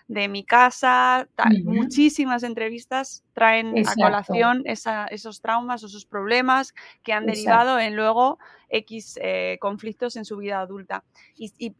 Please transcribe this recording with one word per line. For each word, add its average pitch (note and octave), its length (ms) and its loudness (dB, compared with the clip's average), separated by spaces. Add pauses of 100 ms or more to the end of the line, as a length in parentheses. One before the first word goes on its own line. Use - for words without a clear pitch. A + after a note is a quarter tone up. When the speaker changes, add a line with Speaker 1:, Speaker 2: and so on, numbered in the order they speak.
Speaker 1:
de G3+ 200 -4
mi G3+ 160 -8
casa", B3+ 920 4
tal. G#3+ 300 4
Speaker 2:
Ujú. - 80 -2
Speaker 1:
Muchísimas C4 680 2
entrevistas A#3 800 -6 (100)
traen A3+ 520 4
a G#3 100 0
Speaker 2:
Exacto. A3 60 2
Speaker 1:
colación A3+ 640 2
esa, G#3+ 420 -6
esos G#3+ 320 -14
traumas A#3 420 -4
o G#3+ 40 -14
esos G3+ 200 -18
problemas B3+ 680 0 (280)
que A3 100 -4
han G#3+ 140 -2
Speaker 2:
Exacto. A3 120 -2
Speaker 1:
derivado A#3 420 4
en G#3+ 160 -2
luego A3+ 420 2 (300)
X, A3 540 -8
eh, F#3 380 -2
conflictos G#3+ 560 -6
en G#3+ 80 -10
su G#3 120 -12
vida G3+ 240 -6
adulta. F#3+ 440 -10 (320)
Y, A3+ 220 -14
y, A#3 220 -10